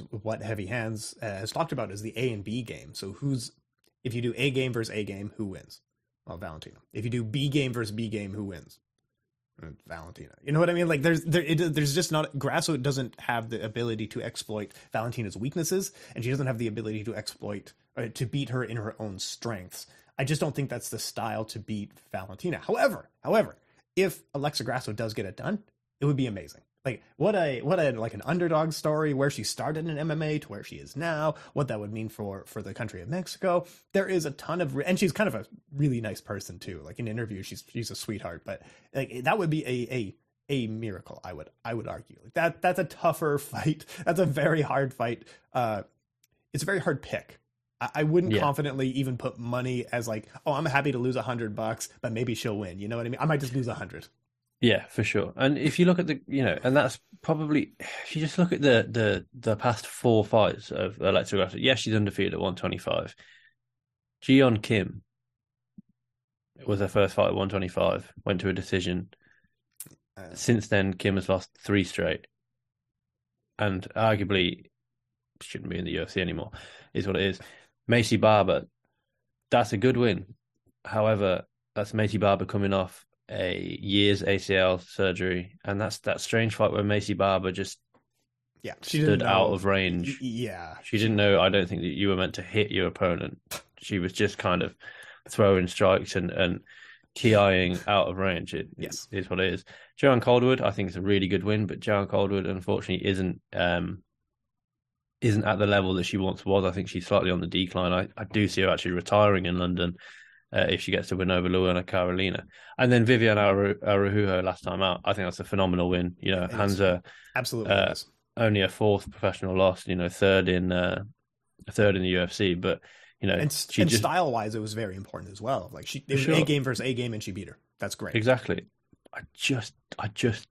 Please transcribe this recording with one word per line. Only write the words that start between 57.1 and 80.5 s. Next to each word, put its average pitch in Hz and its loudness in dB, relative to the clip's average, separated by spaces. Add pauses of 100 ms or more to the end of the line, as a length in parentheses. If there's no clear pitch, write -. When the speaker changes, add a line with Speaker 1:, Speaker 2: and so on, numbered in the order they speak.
Speaker 2:
probably, 151 0
if - -12
you 156 -2
just 156 -4
look 175 4
at - -2
the, 123 6
the, 107 2
the 113 -2
past 120 0
four 113 4
fights 104 2
of 92 -4
Alexa 98 2
Grasso, 95 0
yes, 127 2
she's 110 -2
undefeated 101 0
at 85 -4
one 90 -2
twenty-five. - -4 (1080)
Ji 135 8
Yeon 117 6
Kim - 0 (1700)
was 101 0
her 95 0
first 98 2
fight 98 4
at 92 0
one 98 0
twenty-five, 92 0 (140)
went 95 0
to 95 0
a - 2
decision. 92 -2 (1080)
Speaker 1:
Uh, 87 -16
Speaker 2:
Since 107 2
then, 98 2
Kim 95 0
has 95 0
lost 92 0 (160)
three 101 2
straight. - -4 (1300)
And 98 -2
arguably 98 2 (760)
shouldn't - -10
be 87 -6
in 87 -6
the 80 -6
U 85 -4
F - -8
C 95 -2
anymore, 82 -4 (420)
is 98 -4
what 95 0
it 90 2
is. 95 0 (500)
Maycee 113 4
Barber, 95 6 (840)
that's 120 4
a 107 0
good 123 4
win. 101 0 (500)